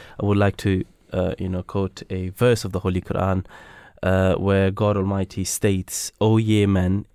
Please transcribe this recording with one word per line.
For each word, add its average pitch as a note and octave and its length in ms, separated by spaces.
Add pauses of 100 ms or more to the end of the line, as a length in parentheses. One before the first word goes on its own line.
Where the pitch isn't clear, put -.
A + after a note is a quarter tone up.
(200)
I G2+ 60
would G2+ 100
like G2+ 220
to, F#2+ 240 (300)
uh, F2+ 260
you F#2 100
know, F#2 140
quote - 480
a F#2 200
verse A#2+ 340
of F#2+ 80
the F#2 80
Holy F2+ 200
Quran, F#2 440 (560)
uh, F#2+ 360
where G2 340
God G#2 260
Almighty G2 460
states, - 800
"O A2 160
ye A2 300
men, F#2+ 380 (100)